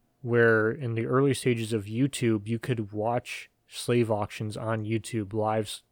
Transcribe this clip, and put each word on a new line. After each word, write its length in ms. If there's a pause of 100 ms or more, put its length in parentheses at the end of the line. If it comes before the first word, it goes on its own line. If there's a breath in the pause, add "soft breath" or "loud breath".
(200)
where 500
in 240
the 120
early 260
stages 400
of 120
YouTube, 640
you 120
could 340
watch 580 (180)
slave 420
auctions 460
on 280
YouTube, 480
lives, 580